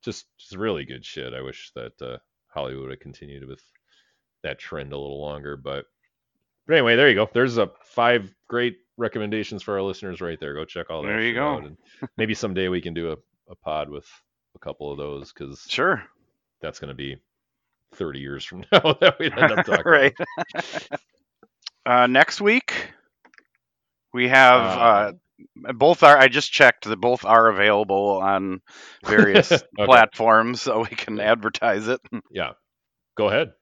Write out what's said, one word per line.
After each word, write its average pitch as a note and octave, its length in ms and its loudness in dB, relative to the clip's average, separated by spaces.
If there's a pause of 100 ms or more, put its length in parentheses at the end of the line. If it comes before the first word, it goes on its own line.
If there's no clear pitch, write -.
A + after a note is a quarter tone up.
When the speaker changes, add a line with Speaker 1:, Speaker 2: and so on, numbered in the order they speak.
Speaker 1:
just, - 240 -14 (120)
just - 180 -20
really F#2+ 300 -6
good B1+ 180 -18
shit. B1+ 300 -14
I B1+ 80 -14
wish C2 340 -16
that, A#1+ 260 -18
uh, B1 180 -14 (280)
Hollywood C2+ 360 -12
would C2 80 -16
have C2 100 -18
continued C#2+ 440 -20
with C2 160 -20 (800)
that C#2 140 -10
trend C#2+ 360 -14
a C#2+ 40 -10
little C#2+ 220 -12
longer, D2 380 -12
but, C#2 280 -12 (800)
but D#3 100 0
anyway, A#2 200 4
there C#3 140 6
you A2 60 4
go. G#2+ 180 0
There's A#2+ 240 0
a G2 140 0 (120)
five A#2 500 -2 (140)
great A#2+ 300 -6 (200)
recommendations G#2+ 640 -8
for G#2 120 -6
our F#2+ 60 -4
listeners F#2+ 380 -10
right E2+ 220 -10
there. D2 120 -10
Go D#2 120 -10
check E2+ 240 -14
all D#2+ 140 -10
that D#2 40 -8
Speaker 2:
There G#2+ 140 -4
you A#2 80 -2
Speaker 1:
shit A2+ 60 -6
Speaker 2:
go. C#3 120 -4
Speaker 1:
out, C3+ 160 -8
and D2+ 140 -20 (400)
maybe A2 160 -4
someday F#2+ 340 -6
we F2+ 140 -4
can E2+ 120 -12
do E2 200 -8
a, D2+ 40 -12 (340)
a E2+ 40 -20
pod D2+ 340 -8
with D2 160 -18 (500)
a - 40 -20
couple D2 320 -14
of C#2+ 60 -12
those, C#2+ 340 -14
'cause C#2 380 -18
Speaker 2:
Sure. D#3 340 -4 (560)
Speaker 1:
that's D#2 200 -14
gonna C#2+ 140 -16
be C2+ 240 -14 (760)
thirty C#2+ 260 -10
years C#2 240 -12
from - 240 -18
<laughs> - 60 -4
now D#3+ 260 4
that - 200 0
we'd D#3+ 180 -4
end D3 160 2
up F#3 120 -2
talking - 180 -2
Speaker 2:
<laughs> - 20 -4
Right. C#3+ 280 4 (400)
Speaker 1:
about. - 460 -12 (880)
Speaker 2:
Uh, B2 220 4
next C3 340 2
week, - 500 -2 (1200)
we B2 140 0
have, B2+ 340 8
Speaker 1:
Uh, G2+ 520 2 (540)
Speaker 2:
uh, B2+ 60 -8
both C#3+ 300 2
are, D3 140 12
I C3 100 8
just C3 240 -2
checked - 340 4
that G#2 140 -6
both A#2+ 260 -2
are A2+ 220 6
available G2+ 760 0
on F#2+ 400 -4 (440)
various G#2 460 4
Speaker 1:
<laughs> - 0 -
Okay. D#3+ 120 0 (220)
Speaker 2:
platforms, A2+ 760 4
so A2+ 200 -2
we A2+ 140 -4
can G#2+ 220 -10
Speaker 1:
Yeah. G#2+ 140 0
Speaker 2:
advertise A2 560 -2
it. B2+ 140 -4 (280)
Speaker 1:
Yeah. E2 220 -8 (640)
Go G#2 140 0
ahead. A2 320 -2